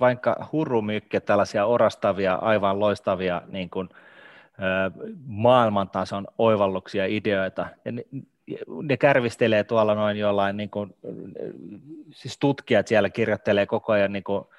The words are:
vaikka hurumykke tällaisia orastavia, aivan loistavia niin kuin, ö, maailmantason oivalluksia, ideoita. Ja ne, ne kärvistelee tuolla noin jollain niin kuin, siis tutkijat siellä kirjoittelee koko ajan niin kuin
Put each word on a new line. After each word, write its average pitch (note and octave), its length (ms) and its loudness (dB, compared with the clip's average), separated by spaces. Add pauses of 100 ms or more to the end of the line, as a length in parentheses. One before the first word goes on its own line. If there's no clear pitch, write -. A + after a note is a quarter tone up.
vaikka B2 520 0
hurumykke A2 680 -2
tällaisia G2+ 460 2
orastavia, G2+ 680 2
aivan G2+ 460 2
loistavia F#2 640 0
niin F#2 240 -8
kuin, F#2 180 -8 (720)
ö, F#2+ 320 0 (360)
maailmantason G#2 1000 2 (120)
oivalluksia, G2+ 680 2
ideoita. G2 600 -2 (180)
Ja A#2 80 -8
ne, A#2+ 120 -10 (760)
ne C#3+ 140 -2
kärvistelee A#2 680 2
tuolla G#2+ 300 2
noin G#2+ 220 0
jollain G2+ 400 0
niin G#2 140 -8
kuin, G#2 240 -8 (1160)
siis - 280 -16
tutkijat C3 480 0
siellä G2+ 240 2
kirjoittelee G#2 560 0
koko A2+ 260 -2
ajan G2+ 200 2
niin G2 120 -8
kuin G2 200 -4 (140)